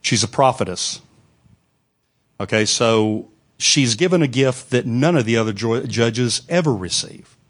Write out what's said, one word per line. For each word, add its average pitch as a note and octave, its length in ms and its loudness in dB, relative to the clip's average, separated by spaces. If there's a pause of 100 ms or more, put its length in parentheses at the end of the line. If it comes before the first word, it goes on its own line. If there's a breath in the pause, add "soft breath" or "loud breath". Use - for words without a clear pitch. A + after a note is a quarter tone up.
She's A2+ 220 0
a G#2+ 40 -2
prophetess. A#2 720 -2 (1400)
Okay, G#2+ 220 0
so A2 640 0 (300)
she's B2 380 2
given F3 260 2
a C#3+ 60 2
gift B2+ 420 0
that B2 160 0
none C3+ 320 2
of A#2 80 2
the A2+ 100 0
other A2 160 0
ju-, A2+ 340 -4
judges A#2 640 0
ever E3 260 0
receive. - 640 -8 (140)